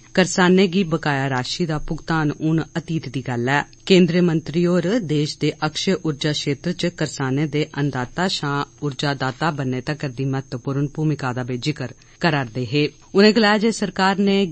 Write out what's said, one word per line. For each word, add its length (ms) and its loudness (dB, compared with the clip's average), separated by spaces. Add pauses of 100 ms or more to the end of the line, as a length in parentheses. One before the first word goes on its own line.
(160)
करसानें 560 4
गी 140 2
बकाया 420 -2
राशि 380 -2
दा 180 -2
भुगतान 500 -2
हून 260 0 (140)
अतीत 360 -4
दी 120 -6
गल्ल 280 -2
ऐ। 120 2 (260)
केंद्रीय 340 6
मंत्री 420 0
होर 240 2 (180)
देश 320 -2
दे 120 0 (120)
अक्षय 400 -2
ऊर्जा 300 -2
क्षेत्र 420 -4
च 220 -2
करसानें 540 -2
दे 140 -2 (100)
अन्नदाता 560 -2
शा 220 -4 (300)
ऊर्जादाता 720 -2
बनने 300 -4
तगर 280 -6
दी 160 -4
महत्वपूर्ण 680 -4
भूमिका 380 -2
दा 100 -4
बी 160 -6
जिक्र 300 -4 (320)
करा'रदे 440 -2
हे। 180 0 (280)
उनें 240 6
गलाया 220 4
जे 140 2
सरकार 480 0
ने 160 4 (160)